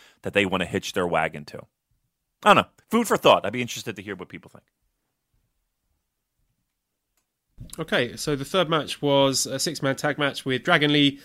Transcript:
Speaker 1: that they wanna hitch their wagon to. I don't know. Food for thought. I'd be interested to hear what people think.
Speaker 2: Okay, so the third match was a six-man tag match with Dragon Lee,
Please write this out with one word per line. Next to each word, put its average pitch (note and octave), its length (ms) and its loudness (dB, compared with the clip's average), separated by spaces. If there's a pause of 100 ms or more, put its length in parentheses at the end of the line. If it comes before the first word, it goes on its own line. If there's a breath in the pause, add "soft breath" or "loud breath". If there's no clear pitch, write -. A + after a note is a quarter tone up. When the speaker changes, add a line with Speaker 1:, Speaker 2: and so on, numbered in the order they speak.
(220 soft breath)
Speaker 1:
that F#2+ 120 -10
they G2+ 120 4
wanna F#2 200 0
hitch - 280 -6
their F#2 140 -2
wagon D#2+ 380 -2
to. - 160 -16 (800)
I G3+ 100 6
don't A#2+ 100 6
know. - 60 -8 (200)
Food A3+ 180 0
for A#3 80 0
thought. G#2 300 6
I'd G2+ 80 -4
be B2 80 -6
interested A2+ 340 -8
to G#2 60 -14
hear G2 140 -10
what F2+ 120 -16
people - 220 -20
think. - 140 -20 (3250)
Speaker 2:
Okay, D#3 400 -2
so D3+ 180 -4
the C3 80 -8
third F3 260 -2
match D#3 320 -4
was C#3 440 2
a C3 140 -8
six-man C#3 360 -4
tag C#3+ 220 -4
match C#3+ 260 -2
with B2+ 200 -2
Dragon D3+ 280 4
Lee, C#3+ 340 4